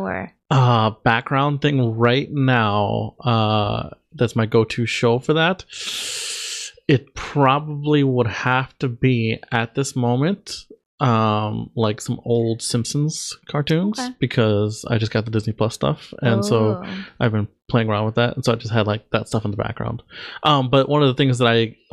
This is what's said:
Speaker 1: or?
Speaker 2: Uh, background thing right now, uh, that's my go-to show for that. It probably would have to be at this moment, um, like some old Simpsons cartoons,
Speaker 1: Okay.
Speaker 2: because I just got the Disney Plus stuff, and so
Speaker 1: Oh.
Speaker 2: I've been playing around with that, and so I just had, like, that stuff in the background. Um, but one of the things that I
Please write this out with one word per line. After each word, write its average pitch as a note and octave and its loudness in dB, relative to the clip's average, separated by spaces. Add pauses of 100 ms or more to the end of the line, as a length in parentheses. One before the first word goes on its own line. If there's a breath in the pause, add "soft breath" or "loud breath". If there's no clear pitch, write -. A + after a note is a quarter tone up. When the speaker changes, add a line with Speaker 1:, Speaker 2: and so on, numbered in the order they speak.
Speaker 1:
or? - -8 (160)
Speaker 2:
Uh, A#2+ 4 (120)
background C#3 0
thing C3 0
right A#2+ 2
now, A2 0
uh, G#2+ 0 (240)
that's B2 0
my A2+ 2
go-to A2+ 2
show A#2+ 0
for D3+ 0
that. E3 0 (1200 loud breath)
It - 2
probably D3 0
would B2 2
have B2+ -2
to C3+ -2
be A#2 0 (120)
at A#2 -2
this C#3 -2
moment, C3 -2 (340)
um, A2 0
like G#2+ -2
some - -6
old A#2 0
Simpsons - -4 (100)
cartoons, D#3+ -2
Speaker 1:
Okay. B3+ -6
Speaker 2:
because G#2+ 0
I A#2+ 2
just G#2+ -2
got A2 0
the A2+ -10
Disney A2 -2
Plus G#2+ -2
stuff, - -4
and A#2+ 2
so G#2+ 2
Speaker 1:
Oh. F#2+ -10 (160)
Speaker 2:
I've A#2+ 2
been G#2+ -2 (220)
playing A#2 2
around G#2 0
with A2 -4
that, A#2+ 0
and B2+ -4
so A#2+ 2
I A#2 2
just A2 -6
had, G#2+ 2
like, G#2+ -4
that G#2+ -2
stuff A2 -2
in G#2 -4
the G2+ -6
background. A2+ -6 (400 loud breath)
Um, C#3 2
but C3+ 4
one D3 2
of C#3 6
the B2+ 2
things C3 2
that B2 4
I A2+ 2 (140)